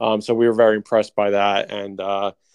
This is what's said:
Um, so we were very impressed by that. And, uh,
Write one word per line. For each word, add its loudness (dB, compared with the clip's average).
Um, 0
so -4
we 2
were 2
very 4
impressed -2
by 0
that. 0
And, -10
uh, -4